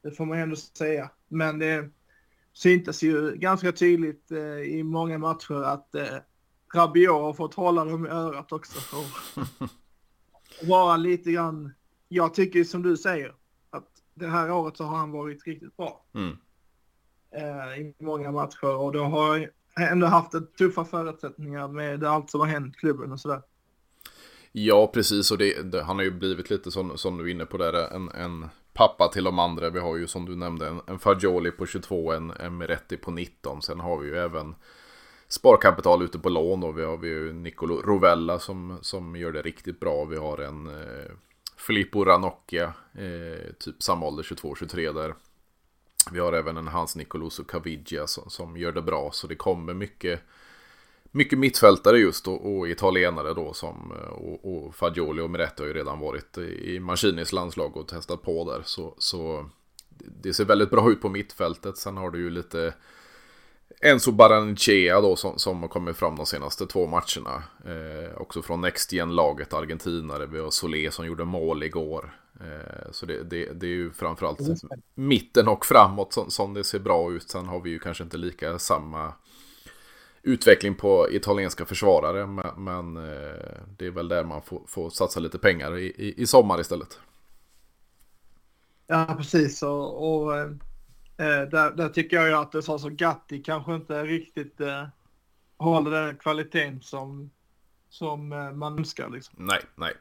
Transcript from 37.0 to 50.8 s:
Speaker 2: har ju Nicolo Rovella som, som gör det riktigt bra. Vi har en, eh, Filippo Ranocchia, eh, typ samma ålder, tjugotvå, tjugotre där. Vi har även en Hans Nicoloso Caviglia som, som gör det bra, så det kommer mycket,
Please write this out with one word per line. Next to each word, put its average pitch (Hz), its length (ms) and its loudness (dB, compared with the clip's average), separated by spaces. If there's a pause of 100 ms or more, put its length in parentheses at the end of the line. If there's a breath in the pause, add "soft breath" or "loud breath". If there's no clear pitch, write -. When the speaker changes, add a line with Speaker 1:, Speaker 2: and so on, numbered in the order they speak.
Speaker 2:
har 80 120 -6
ju 80 120 -8
Nicolo 82 500 -6
Rovella 87 560 4
som, 90 420 -12
som 87 360 -10
gör 85 160 -6
det 76 100 -8
riktigt - 380 -10
bra. 76 240 -2
Vi 78 120 -8
har 76 220 -6
en, 76 280 -10
eh, 73 440 -14 (460)
Filippo 101 480 0
Ranocchia, 90 720 2 (180)
eh, 85 640 -12
typ - 240 -12
samma 87 240 -2
ålder, 73 160 -6
tjugotvå, 78 320 -10
tjugotre 82 380 -6
där. 78 220 -6 (960)
Vi 87 80 -4
har 87 120 2
även 82 240 -2
en 80 120 -8
Hans 82 280 -4
Nicoloso 78 480 -8
Caviglia 78 640 -8
som, - 240 -8
som 82 260 -12
gör 85 160 -4
det 82 100 -4
bra, 78 300 -2
så - 140 -8
det 82 80 -10
kommer 87 400 -2
mycket, 90 460 -6 (880 soft breath)